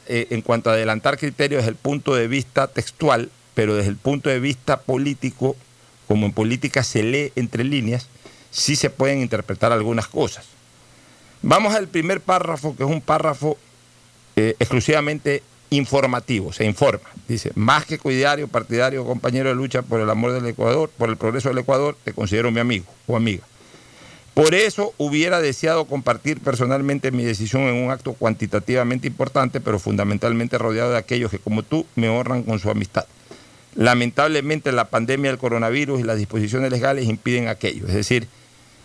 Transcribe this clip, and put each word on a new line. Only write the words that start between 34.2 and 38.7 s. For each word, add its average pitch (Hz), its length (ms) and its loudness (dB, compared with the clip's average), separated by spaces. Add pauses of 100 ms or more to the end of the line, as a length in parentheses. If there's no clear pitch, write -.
la 120 160 2
pandemia 135 420 0
del 127 80 -4
coronavirus 123 640 0
y 120 40 -2
las 113 120 0
disposiciones 110 540 -2
legales 127 360 0
impiden 120 420 0
aquello". 101 380 -4
Es 92 80 0
decir, 113 340 0 (560)